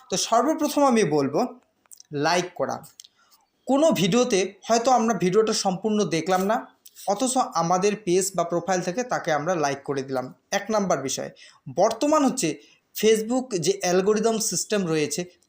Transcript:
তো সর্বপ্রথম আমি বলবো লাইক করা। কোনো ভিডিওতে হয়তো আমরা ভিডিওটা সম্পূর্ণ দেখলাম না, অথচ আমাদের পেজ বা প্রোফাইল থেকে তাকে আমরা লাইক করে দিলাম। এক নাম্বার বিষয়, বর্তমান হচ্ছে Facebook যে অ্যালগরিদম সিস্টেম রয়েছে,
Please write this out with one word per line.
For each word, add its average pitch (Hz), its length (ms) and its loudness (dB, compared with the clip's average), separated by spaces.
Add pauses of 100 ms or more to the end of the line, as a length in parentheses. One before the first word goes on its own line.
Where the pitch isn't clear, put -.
(100)
তো 190 60 -2
সর্বপ্রথম 294 680 2
আমি 233 200 4
বলবো 147 420 0 (680)
লাইক 160 320 0 (100)
করা। 123 300 -4 (840)
কোনো 294 240 4
ভিডিওতে 196 720 2
হয়তো 233 280 2
আমরা 226 240 2
ভিডিওটা 190 380 2
সম্পূর্ণ 202 520 0
দেখলাম 170 380 0
না, 233 340 -4 (300)
অথচ 240 300 -2
আমাদের 185 680 0
পেজ 185 300 0
বা 170 100 0
প্রোফাইল 175 360 -2
থেকে 180 220 -4
তাকে 165 300 -4
আমরা 151 220 -2
লাইক 143 300 -2
করে 139 180 -4
দিলাম। 131 320 -6 (160)
এক 196 200 -4
নাম্বার 190 280 0
বিষয়, - 320 -6 (440)
বর্তমান 277 500 2
হচ্ছে 165 340 -2 (420)
Facebook 220 580 2
যে 170 220 -2
অ্যালগরিদম 208 580 2
সিস্টেম 196 480 -2
রয়েছে, 160 380 -2 (240)